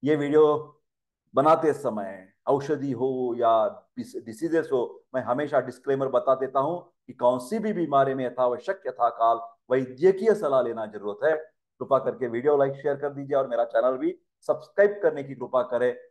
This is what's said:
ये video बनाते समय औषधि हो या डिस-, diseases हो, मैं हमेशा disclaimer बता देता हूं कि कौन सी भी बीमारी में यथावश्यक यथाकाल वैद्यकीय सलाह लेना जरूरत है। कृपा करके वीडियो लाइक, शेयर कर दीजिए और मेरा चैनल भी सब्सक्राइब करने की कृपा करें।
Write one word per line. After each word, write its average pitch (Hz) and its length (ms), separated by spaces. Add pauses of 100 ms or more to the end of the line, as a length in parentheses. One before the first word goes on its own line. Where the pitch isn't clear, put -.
ये 147 120
video 147 600 (600)
बनाते 156 380
समय 101 600 (140)
औषधि 139 440
हो 127 460
या 113 300 (300)
डिस-, - 280
diseases 156 480
हो, - 320 (100)
मैं 127 60
हमेशा 139 380
disclaimer 135 480
बता 123 280
देता 135 240
हूं 156 180
कि - 360
कौन 123 260
सी 214 200
भी 214 140
बीमारी 139 400
में 131 120
यथावश्यक 123 600
यथाकाल 117 520 (320)
वैद्यकीय 160 640
सलाह 135 260
लेना 113 240
जरूरत 104 380
है। 156 120 (440)
कृपा 127 200
करके 123 280
वीडियो 123 300
लाइक, 139 160
शेयर 139 220
कर 143 140
दीजिए 139 280
और 135 100
मेरा 117 160
चैनल 120 340
भी 160 220 (220)
सब्सक्राइब - 600
करने 147 200
की 139 120
कृपा 127 260
करें। 123 340 (160)